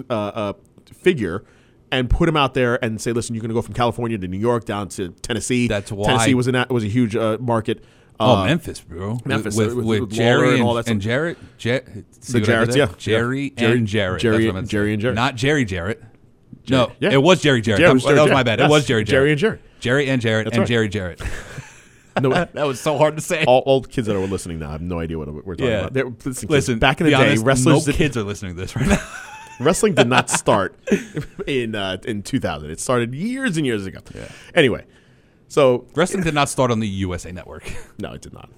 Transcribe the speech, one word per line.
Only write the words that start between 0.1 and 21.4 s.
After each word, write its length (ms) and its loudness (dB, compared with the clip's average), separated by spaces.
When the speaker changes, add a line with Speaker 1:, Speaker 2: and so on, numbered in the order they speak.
Speaker 1:
uh, 400 -4
figure, 540 0
and 180 0
put 200 2
him 80 2
out 160 2
there 300 0
and 180 -4
say, 100 -2
"Listen, 240 -2
you're 60 -6
gonna 120 -6
go 80 0
from 120 -10
California 440 -2
to 100 -6
New 100 -6
York 280 0
down 240 -6
to 200 -6
Tennessee." 460 -2
Speaker 2:
That's 240 -4
why 160 -2
Speaker 1:
Tennessee 260 4
was 140 2
a 40 0
na-, 180 2
was 140 0
a 40 -2
huge, 280 0
uh, 240 0
market. 440 -2
Speaker 2:
Oh, 160 6
Speaker 1:
Uh, 100 0
Speaker 2:
Memphis, 340 -4
bro. 420 -8
Speaker 1:
Memphis, 320 -4
Speaker 2:
With, 160 0
Speaker 1:
uh, 40 -6
Speaker 2:
with, 20 -6
Speaker 1:
with, 80 -2
Speaker 2:
with 160 0
Speaker 1:
with 100 -6
Speaker 2:
Jerry 280 4
Speaker 1:
Lawler 100 4
and 100 2
Speaker 2:
and, 80 2
Speaker 1:
all 80 2
that 140 -4
Speaker 2:
and 120 0
Speaker 1:
stuff. 80 -4
Speaker 2:
Jarrett. 280 -2
Jer-, 260 -2
see 140 -8
Speaker 1:
The 60 2
Speaker 2:
what 100 2
I 160 4
did 40 0
Speaker 1:
Jarretts, 40 -2
Speaker 2:
there? 40 2
Speaker 1:
yeah. 100 -10
Speaker 2:
Jerry 540 -2
Speaker 1:
Jerry, 260 2
Speaker 2:
and 100 0
Jarrett. 340 -2
Speaker 1:
Jerry, 140 4
Speaker 2:
That's 100 4
what 40 2
I 60 0
meant 120 -6
to 40 -14
Speaker 1:
Jerry 180 0
Speaker 2:
say. 40 0
Speaker 1:
and 80 -2
Jarrett. 140 -2
Speaker 2:
Not 200 -2
Jerry 300 0
Jarrett. 380 -6
Speaker 1:
Jerry, 180 2
Speaker 2:
No, 180 0
Speaker 1:
yeah. 140 0
Speaker 2:
it 100 6
was 180 6
Jerry 200 4
Jarrett. 180 2
Speaker 1:
Jerry 100 8
Speaker 2:
I'm 60 8
Speaker 1:
was 80 2
Speaker 2:
sorry, 120 4
Speaker 1:
Jerry 20 6
Speaker 2:
that 60 8
was 60 6
Speaker 1:
Jarrett. 80 4
Speaker 2:
my 60 2
bad. 160 0
It 100 4
was 140 6
Speaker 1:
Yes. 40 -6
Speaker 2:
Jerry 180 2
Jarrett. 40 -4
Speaker 1:
Jerry 100 4
and 80 0
Jerry. 200 -2
Speaker 2:
Jerry 300 0
and 120 0
Jarrett 240 0
Speaker 1:
That's 100 -4
Speaker 2:
and 60 2
Speaker 1:
right. 60 0
Speaker 2:
Jerry 220 2
Jarrett. 320 -6